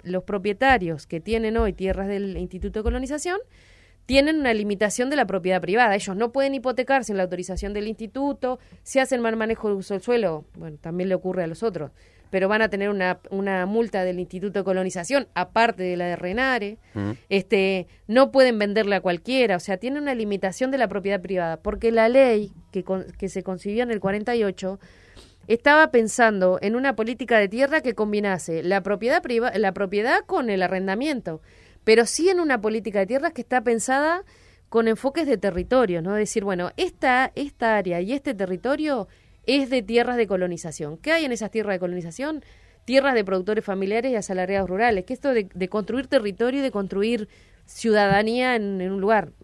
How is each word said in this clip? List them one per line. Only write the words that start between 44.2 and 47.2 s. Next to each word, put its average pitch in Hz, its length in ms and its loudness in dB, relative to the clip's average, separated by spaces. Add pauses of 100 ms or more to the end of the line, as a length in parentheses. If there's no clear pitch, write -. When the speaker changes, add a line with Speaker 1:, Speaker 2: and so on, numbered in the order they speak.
Speaker 1:
rurales, 196 360 0
que 254 100 -8
esto 269 180 -2
de, 214 200 -2
de 180 160 -6
construir 214 380 -4
territorio 240 540 0
y - 20 -2
de 262 80 -2
construir 202 580 -2 (360)